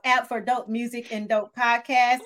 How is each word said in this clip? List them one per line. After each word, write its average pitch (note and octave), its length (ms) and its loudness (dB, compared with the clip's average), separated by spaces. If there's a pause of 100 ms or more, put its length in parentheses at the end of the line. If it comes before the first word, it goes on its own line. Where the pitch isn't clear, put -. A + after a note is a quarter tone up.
app B3 220 2
for A#3 120 -4
dope A#3 300 -2
music A#3 420 -6
and G#3+ 180 -6
dope G#3+ 260 0
podcasts. B3 720 2